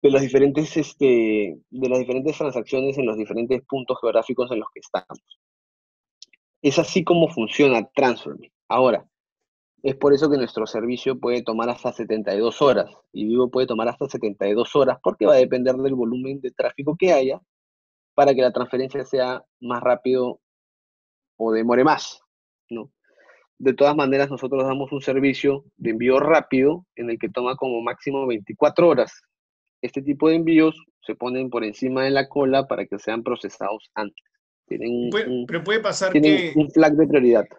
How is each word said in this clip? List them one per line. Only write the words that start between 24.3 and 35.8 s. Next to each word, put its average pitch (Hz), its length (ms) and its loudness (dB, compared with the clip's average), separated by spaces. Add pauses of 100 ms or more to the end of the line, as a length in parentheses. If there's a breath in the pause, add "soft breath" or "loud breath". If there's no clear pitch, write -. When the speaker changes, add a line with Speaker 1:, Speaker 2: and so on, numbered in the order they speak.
Speaker 1:
damos 135 280 -4
un 143 100 -6
servicio 139 640 0 (100)
de - 140 -6
envío 120 300 2
rápido 147 680 2 (100)
en 120 140 -10
el 113 80 -6
que 110 120 -8
toma 123 280 -4
como 123 240 -4
máximo 135 460 -6
veinticuatro 127 600 0
horas. 127 320 2 (600)
Este 131 200 -8
tipo 143 280 0
de 165 60 4
envíos 160 460 2 (200)
se - 140 -10
ponen 127 340 -6
por 117 160 -4
encima 131 400 -4
de 135 60 0
la 139 180 0
cola 135 380 0
para 95 180 -4
que 101 140 -10
sean 113 220 -6
procesados 107 760 -8
antes. 104 280 -10 (440)
Tienen 117 260 -8
un, 120 160 -4
Speaker 2:
Puede, 208 180 -2
Speaker 1:
un, 123 180 -6
Speaker 2:
pero 151 180 -8
puede 214 180 0